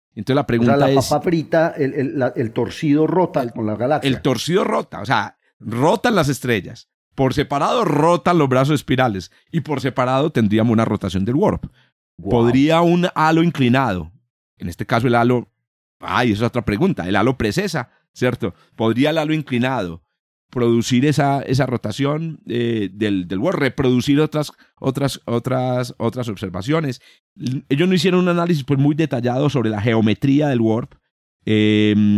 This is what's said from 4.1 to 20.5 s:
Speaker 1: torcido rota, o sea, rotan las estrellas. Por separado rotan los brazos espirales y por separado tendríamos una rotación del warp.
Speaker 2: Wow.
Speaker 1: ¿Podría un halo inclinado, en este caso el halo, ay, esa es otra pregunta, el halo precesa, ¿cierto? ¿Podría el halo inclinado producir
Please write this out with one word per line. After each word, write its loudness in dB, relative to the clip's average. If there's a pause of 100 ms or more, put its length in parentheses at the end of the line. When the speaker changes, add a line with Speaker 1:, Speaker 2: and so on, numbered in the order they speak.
Speaker 1:
torcido 0
rota, -4
o -12
sea, -2 (220)
rotan 0
las 2
estrellas. -6 (260)
Por 0
separado -2
rotan 2
los 2
brazos 2
espirales -2 (200)
y -2
por -4
separado 0
tendríamos 2
una 2
rotación -2
del -2
warp. 0 (520)
Speaker 2:
Wow. -10
Speaker 1:
¿Podría 4
un 2
halo 2
inclinado, 0 (460)
en -10
este -10
caso 0
el 4
halo, 0 (480)
ay, 0
esa -2
es 2
otra -4
pregunta, 0
el 0
halo 2
precesa, -4 (220)
¿cierto? -4 (220)
¿Podría 2
el -2
halo 0
inclinado -4 (460)
producir 2